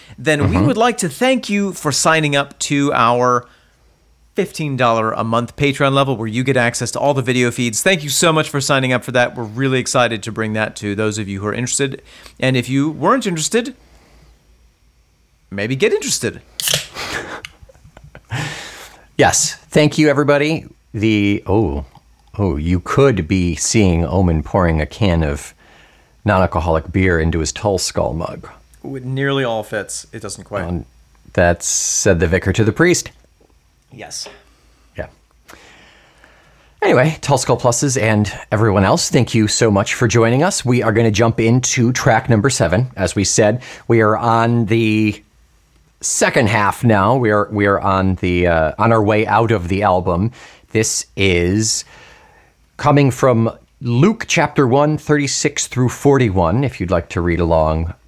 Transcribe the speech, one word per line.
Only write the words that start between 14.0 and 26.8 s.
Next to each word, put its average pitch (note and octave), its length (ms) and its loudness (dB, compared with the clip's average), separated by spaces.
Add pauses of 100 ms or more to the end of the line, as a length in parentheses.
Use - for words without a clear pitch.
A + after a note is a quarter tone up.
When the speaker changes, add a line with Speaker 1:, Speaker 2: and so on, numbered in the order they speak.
Speaker 1:
maybe G#2 240 -4
get G3+ 180 0
interested. A#2+ 540 -4
<laughs> - 1900 -10 (760)
Speaker 2:
Yes. - 380 2
Thank D3+ 420 0
you, D#3 120 4
everybody. C#3+ 560 0 (280)
The, G#2 540 2
oh, D#2+ 380 0 (520)
oh, F#2+ 180 0
you E2+ 240 0
could B2 480 2
be F2 280 0
seeing F2 500 2
Omen D#2+ 380 0
pouring E2+ 380 0
a D2 40 -2
can E2+ 380 0
of C#2+ 300 -6 (720)
non-alcoholic F2 680 0